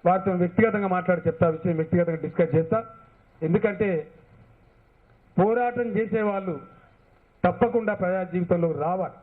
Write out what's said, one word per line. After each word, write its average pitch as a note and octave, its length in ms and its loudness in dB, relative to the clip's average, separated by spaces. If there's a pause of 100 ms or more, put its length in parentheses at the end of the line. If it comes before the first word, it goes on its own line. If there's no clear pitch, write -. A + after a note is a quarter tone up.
వారితో F#3+ 280 2
వ్యక్తిగతంగా G3+ 560 2
మాట్లాడి F3+ 400 0
చెప్తా, E3 200 2
విషయం E3 280 0
వ్యక్తిగతంగా D#3+ 460 0
డిస్కస్ D#3+ 340 0
చేస్తా. D#3+ 240 2 (640)
ఎందుకంటే G3 480 0 (1500)
పోరాటం A#3+ 500 2
చేసే G#3+ 340 -2
వాళ్ళు G3 320 -2 (880)
తప్పకుండా G#3+ 500 2
ప్రజా F#3+ 300 -2
జీవితంలో F3 480 0
రావాలి. E3 520 -4